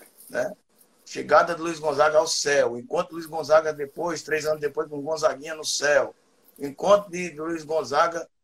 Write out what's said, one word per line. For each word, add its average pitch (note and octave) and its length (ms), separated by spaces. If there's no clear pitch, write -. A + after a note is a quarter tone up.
né? D#3 240
Chegada D3+ 500
de D#3+ 60
Luiz E3 180
Gonzaga D3+ 400
ao D#3+ 80
céu, C3+ 520
encontro C#3 300
de D#3+ 80
Luiz E3 100
Gonzaga D#3 460
depois, D3 500
três D3+ 240
anos D#3 140
depois, D3+ 280
com D3 140
Gonzaguinha D3+ 520
no D#3 100
céu, C#3 500
encontro F3 520
de F3 220
Luiz D#3+ 300
Gonzaga D#3 640